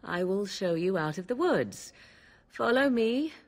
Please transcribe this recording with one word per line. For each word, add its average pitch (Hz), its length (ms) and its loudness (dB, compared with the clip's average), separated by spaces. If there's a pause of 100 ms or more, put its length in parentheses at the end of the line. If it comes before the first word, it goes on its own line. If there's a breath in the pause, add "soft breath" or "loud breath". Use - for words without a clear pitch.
I 175 200 -2
will 190 220 0
show 185 300 -2
you 180 220 0
out 156 200 -2
of 180 100 -8
the 247 80 -2
woods. 240 580 0 (560 loud breath)
Follow 240 400 2
me. 247 440 2 (140)